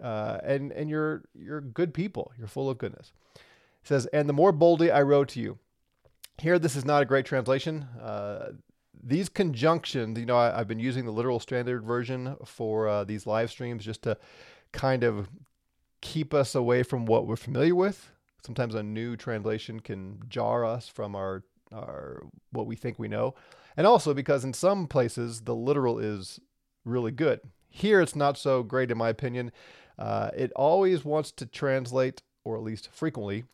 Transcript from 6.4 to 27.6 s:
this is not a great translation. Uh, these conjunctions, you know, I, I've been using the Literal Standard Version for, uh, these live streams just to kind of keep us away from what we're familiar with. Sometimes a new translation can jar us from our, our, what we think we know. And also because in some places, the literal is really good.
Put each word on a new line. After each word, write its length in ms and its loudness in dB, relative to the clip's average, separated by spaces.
this 160 0
is 80 -4
not 180 4
a 40 4
great 200 2
translation. 580 0
Uh, 480 -8
these 280 0
conjunctions, 880 0
you 60 -6
know, 100 2
I, 240 4
I've 80 -2
been 100 -4
using 280 -2
the 80 -6
Literal 260 0
Standard 460 -4
Version 580 -4
for, 460 -2
uh, 160 0
these 200 -6
live 240 0
streams 360 -8
just 160 -8
to 160 -2
kind 320 2
of 240 0
keep 320 -4
us 200 2
away 300 4
from 220 -4
what 200 4
we're 120 -4
familiar 380 2
with. 360 0
Sometimes 300 -4
a 80 -4
new 340 -6
translation 640 -6
can 480 -12
jar 360 0
us 240 -2
from 280 -8
our, 280 -6
our, 540 -12
what 160 -6
we 80 -8
think 240 -8
we 80 -6
know. 260 -2
And 120 4
also 260 6
because 300 0
in 100 -6
some 320 0
places, 560 -2
the 140 -4
literal 420 2
is 420 -6
really 280 -2
good. 280 0